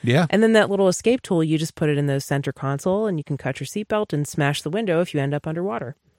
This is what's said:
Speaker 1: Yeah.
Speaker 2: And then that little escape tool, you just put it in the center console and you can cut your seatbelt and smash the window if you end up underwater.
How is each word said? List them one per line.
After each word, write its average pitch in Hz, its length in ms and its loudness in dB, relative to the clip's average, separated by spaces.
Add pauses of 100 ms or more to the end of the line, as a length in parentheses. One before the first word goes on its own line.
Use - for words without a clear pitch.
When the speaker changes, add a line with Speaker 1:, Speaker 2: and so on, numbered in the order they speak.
Speaker 1:
Yeah. 139 280 4
Speaker 2:
And 208 120 4
then 226 120 6
that 214 140 6
little 196 200 2
escape 226 340 0
tool, 165 220 0
you 160 120 0
just 160 200 -4
put 160 120 0
it 147 80 2
in 143 100 0
the 139 140 0
center 139 300 -2
console 185 560 -2
and 196 100 -2
you 147 60 -4
can 143 140 -6
cut - 240 -4
your 139 80 -8
seatbelt 214 440 -4
and 147 140 0
smash 143 360 -2
the 151 80 -6
window 185 300 0
if 180 140 -2
you 147 60 0
end 139 140 -2
up 147 120 -6
underwater. 170 480 -6 (240)